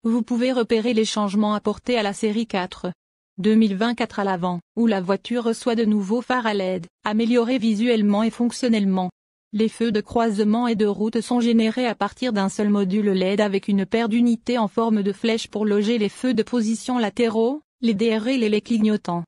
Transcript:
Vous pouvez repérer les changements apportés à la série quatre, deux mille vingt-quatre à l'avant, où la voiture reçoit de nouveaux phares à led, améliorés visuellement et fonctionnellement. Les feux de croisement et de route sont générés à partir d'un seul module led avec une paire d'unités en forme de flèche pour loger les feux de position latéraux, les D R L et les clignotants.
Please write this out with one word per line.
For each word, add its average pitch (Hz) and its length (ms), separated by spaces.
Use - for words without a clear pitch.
Vous 226 160
pouvez 247 320
repérer 233 400
les 220 100
changements 208 500
apportés 208 440
à 220 60
la 202 100
série 220 340
quatre, 180 460
deux 214 160
mille 220 200
vingt-quatre 226 440
à 202 40
l'avant, 180 380
où 233 100
la 196 140
voiture 196 420
reçoit 226 320
de 233 80
nouveaux 214 380
phares 247 260
à 214 60
led, 185 320
améliorés 233 540
visuellement 214 680
et 226 60
fonctionnellement. 208 800
Les 214 160
feux 226 240
de 208 80
croisement 220 680
et 233 80
de 214 100
route 208 360
sont 247 180
générés 226 480
à 214 80
partir 233 380
d'un 196 160
seul 208 200
module 202 400
led 190 320
avec 202 260
une 196 160
paire 226 240
d'unités 240 520
en 214 80
forme 220 340
de 202 100
flèche 226 360
pour 214 180
loger 208 320
les 208 100
feux 254 280
de 220 80
position 233 560
latéraux, 226 640
les 233 140
D 220 200
R 220 120
L 262 160
et 214 60
les 208 120
clignotants. 214 680